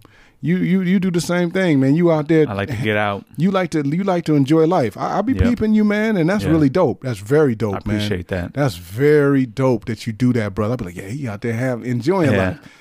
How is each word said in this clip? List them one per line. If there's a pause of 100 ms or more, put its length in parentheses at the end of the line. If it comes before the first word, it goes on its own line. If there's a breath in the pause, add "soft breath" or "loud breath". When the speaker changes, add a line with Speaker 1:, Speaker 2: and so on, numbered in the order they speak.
(420 soft breath)
Speaker 1:
you,
you,
you
do
the
same
thing,
man.
You
out
there.
Speaker 2:
I
like
to
get
out. (100)
Speaker 1:
You
like
to,
you
like
to
enjoy
life.
I,
I
be
Speaker 2:
Yep.
Speaker 1:
peeping
you,
man,
and
that's
Speaker 2:
Yeah.
Speaker 1:
really
dope.
That's
very
dope,
Speaker 2:
I
appreciate
Speaker 1:
man.
Speaker 2:
that.
Speaker 1:
That's
very
dope
that
you
do
that,
brother.
I
be
like,
"Yeah,
he
out
there
have,
enjoying
Speaker 2:
Yeah.
Speaker 1:
life." (220 loud breath)